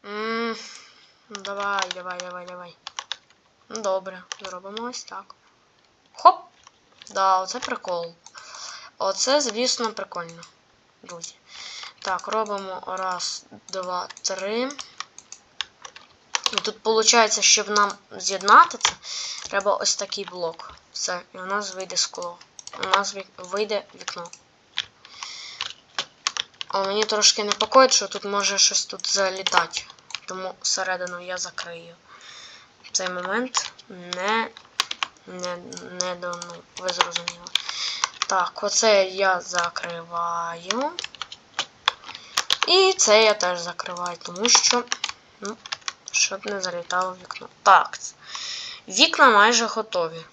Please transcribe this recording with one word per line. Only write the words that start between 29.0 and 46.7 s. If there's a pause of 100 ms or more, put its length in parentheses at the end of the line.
залітати. (440)
Тому
всередину
я
закрию. (960)
Цей
момент (160)
не, (800)
не, (440)
не
до,
ну, (240)
ви
зрозуміли. (800)
Так,
оце
я
закриваю. (1700)
І
це
я
теж
закриваю,
тому
що, (560)
ну, (540)
щоб
не
залітало